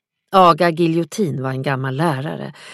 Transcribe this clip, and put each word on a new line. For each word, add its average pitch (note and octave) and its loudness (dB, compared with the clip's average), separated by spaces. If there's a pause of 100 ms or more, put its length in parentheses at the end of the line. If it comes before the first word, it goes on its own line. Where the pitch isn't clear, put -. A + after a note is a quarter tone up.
(320)
Aga F3 6
Giljotin E3 -2
var C3 -4
en C3 -6
gammal C3+ -4
lärare C#3+ -4 (200)